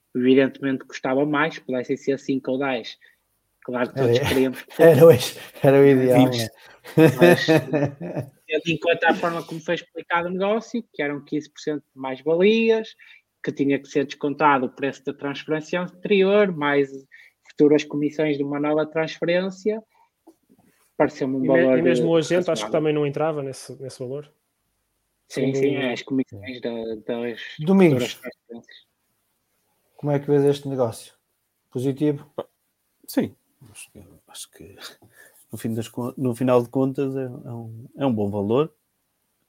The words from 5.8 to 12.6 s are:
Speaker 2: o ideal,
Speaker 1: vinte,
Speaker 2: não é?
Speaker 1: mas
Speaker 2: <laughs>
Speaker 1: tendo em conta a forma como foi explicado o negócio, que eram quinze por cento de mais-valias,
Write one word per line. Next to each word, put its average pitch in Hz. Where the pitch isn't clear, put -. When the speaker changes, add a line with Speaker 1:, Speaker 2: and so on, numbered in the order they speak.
Speaker 2:
o 139
ideal, 127
Speaker 1:
vinte, 123
Speaker 2:
não -
é? 156
Speaker 1:
mas 175
Speaker 2:
<laughs> 151
Speaker 1:
tendo 156
em 156
conta 165
a 160
forma 170
como 165
foi 170
explicado 170
o 180
negócio, 214
que -
eram 143
quinze 147
por -
cento 151
de 131
mais-valias, 190